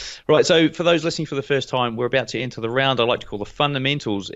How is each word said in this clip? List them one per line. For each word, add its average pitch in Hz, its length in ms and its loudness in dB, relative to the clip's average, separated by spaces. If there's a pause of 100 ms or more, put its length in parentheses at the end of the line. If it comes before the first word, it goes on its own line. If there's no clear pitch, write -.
(280)
Right, 151 180 6
so 165 220 4
for 160 160 -4
those 170 180 4
listening 160 240 -4
for - 80 -8
the 135 80 -4
first 135 260 -2
time, 120 280 -2
we're 120 100 -2
about 127 220 0
to 117 120 -6
enter 123 200 -8
the 113 100 2
round 131 300 2
I - 20 4
like 117 160 2
to - 80 -12
call 104 140 -8
the 101 40 -4
fundamentals, 135 920 -2